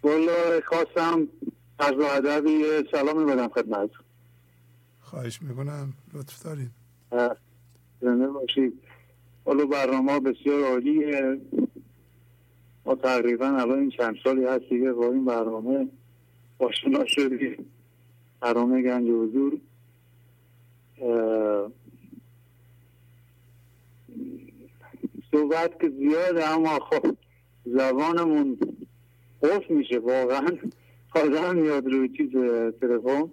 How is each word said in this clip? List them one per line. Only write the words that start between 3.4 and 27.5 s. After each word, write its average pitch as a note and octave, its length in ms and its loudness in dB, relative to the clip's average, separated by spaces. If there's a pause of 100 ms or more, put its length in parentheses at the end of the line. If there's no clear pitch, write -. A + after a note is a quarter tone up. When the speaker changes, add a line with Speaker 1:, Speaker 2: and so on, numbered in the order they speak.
Speaker 1:
خدمت. G#2+ 420 -4 (1120)
Speaker 2:
خواهش B2 400 -12
می‌کنم، C#3 520 -10 (200)
لطف C#3+ 300 -16
دارید. C#3 280 -10 (1300)
Speaker 1:
زنده B2 260 2
باشید. C3+ 460 -2 (720)
والا C#3+ 200 2
برنامه C3+ 540 0
بسیار C#3+ 440 0
عالیه. C3+ 800 0 (1400)
ما C3 100 2
تقریباً B2 500 0
الان C3+ 340 0
این C#3 100 0
چند A#2 340 -2
سالی C3 220 2
هست B2+ 240 -2
دیگه B2+ 240 0
با A#2+ 120 0
این B2+ 200 0
برنامه A#2 600 -2 (720)
آشنا - 460 0
شدیم. B2+ 600 -2 (720)
برنامهٔ A#2+ 420 2
گنج B2 280 0
حضور. A#2+ 480 0 (1400)
اه، A2 680 0 (3500)
صحبت D#3+ 480 0
که E3 100 2
زیاده، D#3 600 0
اما D#3+ 300 2
خب - 380 0 (480)